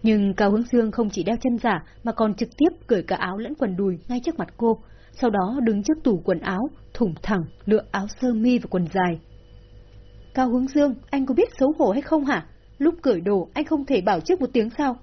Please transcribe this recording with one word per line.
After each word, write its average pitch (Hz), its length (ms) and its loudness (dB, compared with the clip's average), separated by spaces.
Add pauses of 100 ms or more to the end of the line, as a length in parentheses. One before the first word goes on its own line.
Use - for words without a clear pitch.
Nhưng 208 300 2
Cao 202 180 2
Hướng 220 200 2
Dương 226 200 2
không 220 180 -2
chỉ 185 140 -6
đeo 220 180 0
chân 247 160 0
giả 214 280 -2 (180)
mà 233 80 -4
còn 214 220 0
trực 240 240 -4
tiếp 311 120 4 (180)
cởi 190 160 2
cả 190 120 -2
áo 185 220 -4
lẫn 240 180 -8
quần 202 200 -2
đùi 185 220 0 (100)
ngay 247 120 -2
trước 320 200 -4
mặt 170 180 -6
cô, 226 220 0 (320)
sau - 180 0
đó 202 340 0
đứng 208 200 0
trước 311 200 0
tủ 196 220 2
quần 180 140 0
áo, 196 300 -4 (240)
thủng 196 280 0
thẳng 190 200 0 (240)
lựa 214 260 2
áo 196 160 -4 (140)
sơ 247 120 0
mi 240 260 2
và 240 100 -8
quần 180 240 0
dài. 180 260 0 (1120)
"Cao 262 160 2
Hướng 254 180 0
Dương, 285 280 2 (140)
anh 269 160 -2
có 262 80 -2
biết 415 160 2 (100)
xấu 277 200 4
hổ 233 120 4
hay 262 100 0
không 294 240 0
hả? 233 220 -2 (300)
Lúc 330 240 2
cởi 202 200 2
đồ 190 320 0
anh 294 120 -2
không 285 200 -2
thể 247 160 2
bảo 185 180 2
trước 349 220 0
một 254 120 -2
tiếng 226 240 2
sao?" 277 260 -2